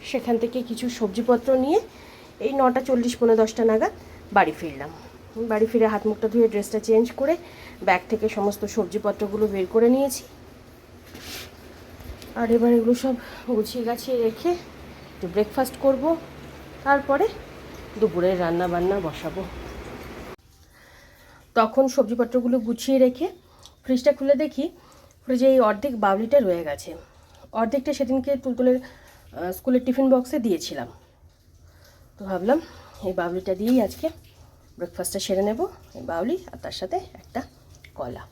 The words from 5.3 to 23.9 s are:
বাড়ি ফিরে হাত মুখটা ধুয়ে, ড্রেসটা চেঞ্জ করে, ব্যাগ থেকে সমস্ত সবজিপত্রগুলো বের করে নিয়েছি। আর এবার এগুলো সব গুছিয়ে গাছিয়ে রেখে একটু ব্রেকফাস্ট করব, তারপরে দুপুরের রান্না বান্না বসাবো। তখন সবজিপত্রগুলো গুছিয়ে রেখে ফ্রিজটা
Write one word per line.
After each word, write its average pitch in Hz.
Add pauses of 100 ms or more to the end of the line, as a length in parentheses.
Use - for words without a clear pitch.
বাড়ি 214
ফিরে 226
হাত 214
মুখটা 214
ধুয়ে, 226
ড্রেসটা 214
চেঞ্জ 226 (140)
করে, 285 (500)
ব্যাগ 180
থেকে 220
সমস্ত 202
সবজিপত্রগুলো 208
বের 196
করে 226
নিয়েছি। 262 (2000)
আর 233
এবার 233
এগুলো 233
সব 254 (320)
গুছিয়ে 226
গাছিয়ে 240
রেখে 226 (600)
একটু -
ব্রেকফাস্ট 214
করব, 269 (800)
তারপরে 277 (720)
দুপুরের 185
রান্না 175
বান্না 175
বসাবো। 170 (2250)
তখন 226
সবজিপত্রগুলো 247
গুছিয়ে 233
রেখে 254 (560)
ফ্রিজটা 262